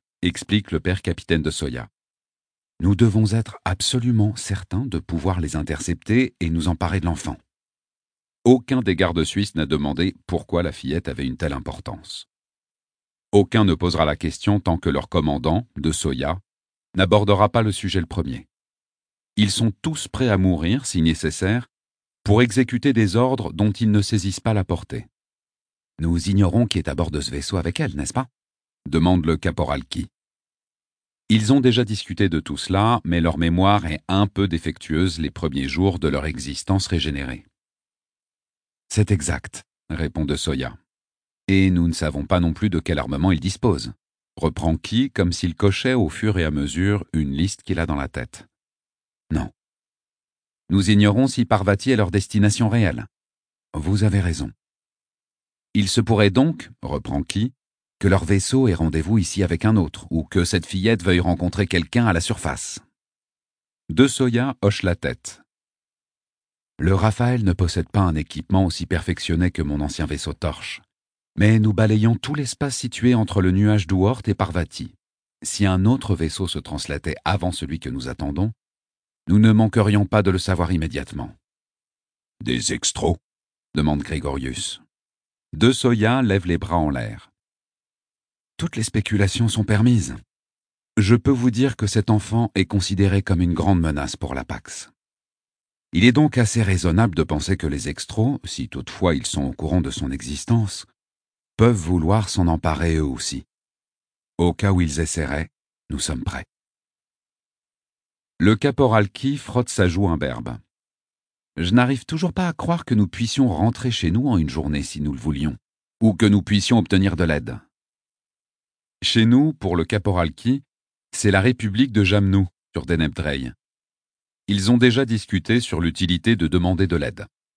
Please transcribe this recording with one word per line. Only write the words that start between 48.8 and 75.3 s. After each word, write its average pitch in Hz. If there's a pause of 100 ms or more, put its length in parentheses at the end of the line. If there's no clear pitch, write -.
Non. 73 (1200)
Nous 95
ignorons 104
si 123
Parvati 101
est 127
leur 101
destination 104
réelle. » 101 (640)
Vous 92
avez 101
raison. « 76 (1200)
Il 101
se 113
pourrait 104
donc », 143 (120)
reprend 69
Key, « 110 (480)
que 98
leur 98
vaisseau 120
ait 90
rendez-vous 80
ici 95
avec 85
un 110
autre, 85
ou 80
que -
cette 87
fillette 95
veuille 90
rencontrer 87
quelqu'un 92
à 101
la 82
surface. » - (1080)
De 127
Soya 127
hoche 101
la 87
tête. « - (1400)
Le 92
Raphaël 113
ne 92
possède 87
pas 104
un 82
équipement 78
aussi 82
perfectionné 87
que 85
mon 73
ancien 76
vaisseau 73
Torche. - (540)
Mais 110
nous 107
balayons 110
tout 139
l'espace 143
situé 123
entre 104
le 92
nuage 104
d'Oort 98
et 104
Parvati. 80 (500)